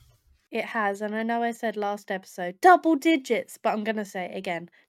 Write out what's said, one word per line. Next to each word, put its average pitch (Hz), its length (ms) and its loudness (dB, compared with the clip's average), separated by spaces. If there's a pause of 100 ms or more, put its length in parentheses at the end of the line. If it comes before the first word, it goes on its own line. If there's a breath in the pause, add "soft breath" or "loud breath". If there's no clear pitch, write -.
(520)
It 226 140 -4
has, 202 360 -2
and 214 140 -4
I 220 80 -4
know 233 200 -2
I 233 80 -2
said 220 260 -6
last 208 340 -4
episode, 185 500 -8
double 330 340 8
digits, 262 680 0
but 214 120 0
I'm 214 100 -4
gonna 214 220 -4
say 185 200 -8
it - 120 -10
again, 175 320 -8 (200 soft breath)